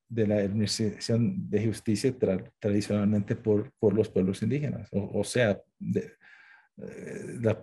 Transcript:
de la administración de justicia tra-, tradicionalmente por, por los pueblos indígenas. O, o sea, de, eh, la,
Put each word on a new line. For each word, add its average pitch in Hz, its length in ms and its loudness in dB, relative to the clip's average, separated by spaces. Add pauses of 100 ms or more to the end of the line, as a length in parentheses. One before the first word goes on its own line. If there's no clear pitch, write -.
de 113 200 0
la 104 80 2
administración 104 1120 0
de - 160 2
justicia 110 460 0
tra-, 98 480 -2
tradicionalmente 104 760 0
por, 104 440 0
por 104 140 4
los 104 140 2
pueblos 95 360 0
indígenas. 123 480 -2
O, 98 280 -2
o 101 40 2
sea, 107 360 2 (200)
de, - 340 -4 (640)
eh, - 640 -12
la, 110 220 2